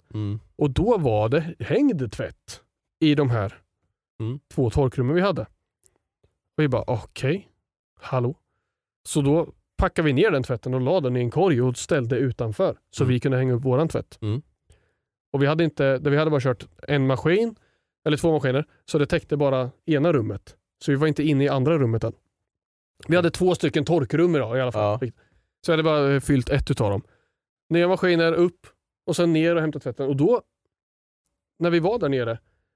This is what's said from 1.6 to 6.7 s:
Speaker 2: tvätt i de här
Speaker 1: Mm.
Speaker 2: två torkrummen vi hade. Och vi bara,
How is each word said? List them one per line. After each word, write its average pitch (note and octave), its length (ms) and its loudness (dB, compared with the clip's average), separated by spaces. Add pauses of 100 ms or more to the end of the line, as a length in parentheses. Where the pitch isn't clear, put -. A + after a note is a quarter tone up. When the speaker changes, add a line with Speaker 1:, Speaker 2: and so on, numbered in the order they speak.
Speaker 2:
tvätt - 500 -12 (380)
i D3+ 160 4
de C#3+ 140 2
här G#2+ 300 -4 (600)
Speaker 1:
Mm. A#2+ 200 -6 (140)
Speaker 2:
två B2+ 160 0
torkrummen C3+ 460 0
vi F3 60 2
hade. F#3 200 -2 (1160)
Och D#3 60 0
vi D3+ 40 2
bara, B2 200 -2